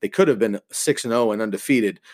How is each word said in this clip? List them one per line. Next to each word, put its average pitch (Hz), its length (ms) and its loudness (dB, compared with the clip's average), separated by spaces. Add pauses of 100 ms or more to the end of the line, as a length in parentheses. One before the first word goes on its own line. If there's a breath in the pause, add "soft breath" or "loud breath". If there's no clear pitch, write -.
They 101 80 -2
could 190 180 2
have 117 120 2
been 104 200 0 (120)
six - 320 -2
and 117 100 -4
oh 117 180 2
and 104 120 -2
undefeated, 104 560 0 (140 soft breath)